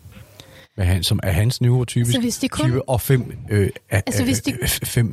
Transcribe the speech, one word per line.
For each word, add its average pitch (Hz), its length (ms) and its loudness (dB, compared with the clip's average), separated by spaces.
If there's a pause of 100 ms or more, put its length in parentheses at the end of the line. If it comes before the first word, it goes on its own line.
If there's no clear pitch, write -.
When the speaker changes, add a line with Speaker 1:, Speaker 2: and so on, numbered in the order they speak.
(760)
Speaker 1:
med 95 100 0
han, 90 160 2
som - 200 0
er 95 80 0
hans 107 300 0
neurotypiske 123 480 2
Speaker 2:
Altså, 233 120 0
hvis 240 160 -2
det 262 140 -2
kun - 140 0
Speaker 1:
type, 123 240 0
og 127 120 0
fem, - 320 0 (160)
øh, 104 200 2 (200)
af, 98 180 0
Speaker 2:
Altså, 254 160 0
hvis 240 240 0
Speaker 1:
øh, 277 60 0
Speaker 2:
det 381 80 -10
Speaker 1:
øh, - 60 0
f-, - 180 -2
fem 120 280 2